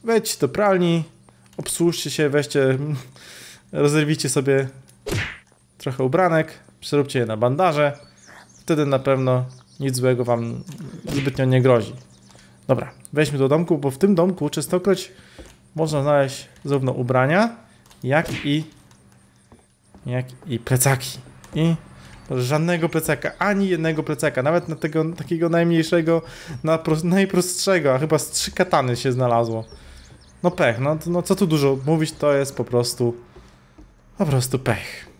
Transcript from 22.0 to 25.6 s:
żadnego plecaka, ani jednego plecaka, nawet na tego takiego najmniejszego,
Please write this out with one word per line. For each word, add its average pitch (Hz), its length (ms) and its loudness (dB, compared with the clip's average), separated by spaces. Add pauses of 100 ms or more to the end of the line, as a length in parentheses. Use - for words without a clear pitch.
żadnego 156 520 0
plecaka, 156 500 -2
ani 196 300 0
jednego 160 340 -2
plecaka, 139 400 -2
nawet 165 260 0
na 160 60 -6
tego 156 300 -2 (120)
takiego 165 320 -2
najmniejszego, 165 720 2 (420)